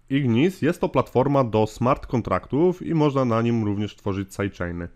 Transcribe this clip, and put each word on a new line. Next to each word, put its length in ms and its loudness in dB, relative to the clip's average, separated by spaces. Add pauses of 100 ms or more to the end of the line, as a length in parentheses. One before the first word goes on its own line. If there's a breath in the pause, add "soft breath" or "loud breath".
(100)
Ignis 520 2
jest 180 0
to 80 -2
platforma 560 2
do 220 2
smart 400 -2
kontraktów 760 -2
i 120 -4
można 300 2
na 180 0
nim 220 0
również 320 -4
tworzyć 380 -6
sidechainy. 600 -6